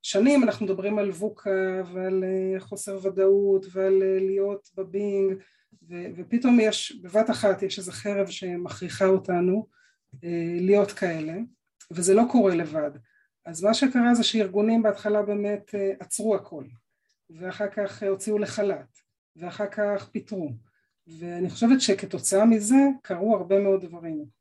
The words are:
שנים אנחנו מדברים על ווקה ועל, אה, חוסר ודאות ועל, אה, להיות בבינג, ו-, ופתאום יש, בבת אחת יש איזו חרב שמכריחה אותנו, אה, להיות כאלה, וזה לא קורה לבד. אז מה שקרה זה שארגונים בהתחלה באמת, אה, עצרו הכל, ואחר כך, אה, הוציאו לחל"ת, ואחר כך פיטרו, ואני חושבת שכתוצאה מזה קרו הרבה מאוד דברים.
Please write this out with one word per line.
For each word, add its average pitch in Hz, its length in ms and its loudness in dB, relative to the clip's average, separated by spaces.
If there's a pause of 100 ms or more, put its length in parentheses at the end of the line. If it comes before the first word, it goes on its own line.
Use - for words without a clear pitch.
שנים 262 400 4
אנחנו 208 240 0
מדברים 190 320 -2
על 202 120 -2
ווקה 190 720 -4 (100)
ועל, 185 320 -2
אה, 190 360 -4
חוסר 196 460 -12
ודאות 190 640 2
ועל, 190 300 2
אה, 190 180 2
להיות 196 560 -2
בבינג, 196 560 -2 (560)
ו-, 175 180 -12 (100)
ופתאום 240 440 4
יש, - 320 0 (100)
בבת 208 280 2
אחת 202 320 2
יש 190 160 -6
איזו 180 140 -12
חרב 196 340 -4
שמכריחה 175 800 -4
אותנו, 185 600 2 (580)
אה, 170 360 -4
להיות 202 320 2
כאלה, 160 420 -6 (560)
וזה 180 240 2
לא 226 160 6
קורה 196 240 4
לבד. 156 360 -2 (540)
אז 165 200 -10
מה 220 100 4
שקרה 240 400 4
זה 226 80 2
שארגונים 214 600 2
בהתחלה 208 400 0
באמת, 202 520 -4
אה, 196 260 -2
עצרו 214 340 -2
הכל, 175 300 -8 (680)
ואחר 185 380 -8
כך, 196 340 -6
אה, 202 60 -2
הוציאו 202 300 -2
לחל"ת, 202 600 -4 (380)
ואחר 180 300 -8
כך 202 440 -4
פיטרו, 180 400 -8 (560)
ואני 175 440 -8
חושבת 254 300 4
שכתוצאה 196 640 0
מזה 226 320 4 (260)
קרו 196 340 0
הרבה 190 240 2
מאוד 196 240 2
דברים. 165 400 -10 (160)